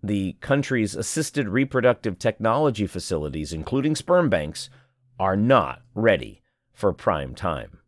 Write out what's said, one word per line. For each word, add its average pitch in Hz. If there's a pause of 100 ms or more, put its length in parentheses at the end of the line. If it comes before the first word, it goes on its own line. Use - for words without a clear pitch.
the 98
country's 131
assisted 151
reproductive 120
technology 113
facilities, 78
including 127
sperm 170
banks, 78 (480)
are 95
not 104 (120)
ready 101 (300)
for 98
prime 73
time. 69